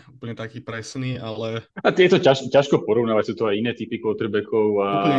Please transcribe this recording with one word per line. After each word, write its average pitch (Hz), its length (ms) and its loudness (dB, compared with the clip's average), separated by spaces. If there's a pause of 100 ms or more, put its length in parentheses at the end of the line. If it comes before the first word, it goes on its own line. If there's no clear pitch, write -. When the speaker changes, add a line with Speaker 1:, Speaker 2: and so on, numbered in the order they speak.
Speaker 1:
úplne 113 320 -14
taký 117 240 -12
presný, 123 560 -8
ale 113 480 -8 (160)
Speaker 2:
A 233 160 2
je 185 160 6
to 170 80 4
ťaž-, 127 320 2
ťažko 139 320 4
porovnávať, 110 480 0
sú - 80 -8
to 110 80 0
aj 101 80 0
iné 117 160 -2
typy 113 320 -8
quarterbackov 104 800 0
a 98 40 0 (120)
Speaker 1:
Úplne 135 180 2